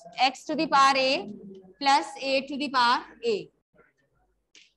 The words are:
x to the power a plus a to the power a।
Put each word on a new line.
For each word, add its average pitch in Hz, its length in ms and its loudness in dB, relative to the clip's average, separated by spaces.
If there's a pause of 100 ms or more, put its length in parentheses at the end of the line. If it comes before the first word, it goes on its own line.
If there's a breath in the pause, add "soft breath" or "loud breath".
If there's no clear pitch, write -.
(240)
x 262 200 -2
to 311 100 -6
the 302 180 -2
power 269 240 6
a 269 320 0 (500)
plus 277 280 2 (140)
a 269 280 0
to 294 80 -10
the 277 180 -6
power 247 300 2 (220)
a। 226 100 0 (1400 soft breath)